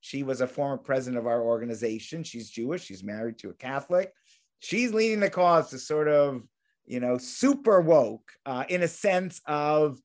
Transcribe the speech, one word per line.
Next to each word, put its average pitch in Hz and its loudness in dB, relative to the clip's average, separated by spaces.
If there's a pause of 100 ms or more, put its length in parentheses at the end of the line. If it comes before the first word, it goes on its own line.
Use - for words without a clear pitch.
She 139 -8
was 131 -2
a 127 0
former 139 -4
president 127 -4
of 117 -4
our 117 0
organization. 117 -4
She's 113 -14
Jewish. 131 -6
She's 95 -16
married 110 -8
to 101 -12
a - -16
Catholic. 139 -2 (460)
She's 226 -2
leading 220 2
the 196 2
cause 170 4
to 131 -12
sort 151 -2
of, 143 4 (440)
you 123 -4
know, 123 0
super 240 4
woke, 147 4 (140)
uh, 131 -4
in 180 0
a 170 2
sense 185 -2
of 151 2